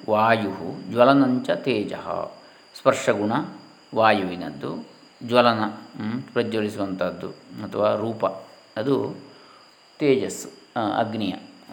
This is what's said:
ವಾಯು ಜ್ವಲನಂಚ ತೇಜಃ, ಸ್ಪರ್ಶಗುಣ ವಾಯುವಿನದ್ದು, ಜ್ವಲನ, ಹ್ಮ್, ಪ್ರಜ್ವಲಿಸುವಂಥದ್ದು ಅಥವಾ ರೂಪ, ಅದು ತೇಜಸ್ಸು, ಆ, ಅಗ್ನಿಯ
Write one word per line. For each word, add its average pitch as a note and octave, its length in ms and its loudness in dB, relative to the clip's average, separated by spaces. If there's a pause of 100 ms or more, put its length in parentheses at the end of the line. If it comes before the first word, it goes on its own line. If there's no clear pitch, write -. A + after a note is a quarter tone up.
ವಾಯು G#2+ 840 0
ಜ್ವಲನಂಚ B2+ 600 4
ತೇಜಃ, F2+ 800 -2 (460)
ಸ್ಪರ್ಶಗುಣ A2 540 2 (640)
ವಾಯುವಿನದ್ದು, G2+ 960 0 (340)
ಜ್ವಲನ, A#2 440 4
ಹ್ಮ್, A2 560 -8
ಪ್ರಜ್ವಲಿಸುವಂಥದ್ದು G2 1040 -4 (360)
ಅಥವಾ G#2 300 0
ರೂಪ, G#2+ 320 -2 (500)
ಅದು A2+ 380 -2 (840)
ತೇಜಸ್ಸು, A#2+ 500 0 (280)
ಆ, G#2+ 220 -2
ಅಗ್ನಿಯ A2 340 -2 (400)